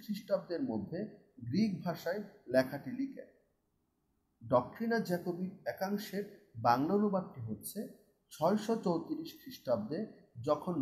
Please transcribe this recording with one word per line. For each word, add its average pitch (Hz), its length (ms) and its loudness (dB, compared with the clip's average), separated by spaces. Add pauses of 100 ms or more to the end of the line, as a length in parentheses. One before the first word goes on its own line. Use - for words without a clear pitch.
খ্রিস্টাব্দের 180 580 -2
মধ্যে 110 360 -2 (460)
গ্রিক 190 280 2 (100)
ভাষায় 180 380 -2 (280)
লেখাটি - 420 2
লিখেন। - 380 -6 (1120)
ডক্ট্রিনা 131 560 2
জ্যাকোবির 175 540 0 (140)
একাংশের 202 580 -2 (320)
বাংলা 127 380 4
অনুবাদটি 190 460 2
হচ্ছে, 113 400 -6 (520)
"ছয়শো 208 440 2
চৌত্রিশ - 540 0 (120)
খ্রিস্টাব্দে 127 580 -2 (440)
যখন 151 380 2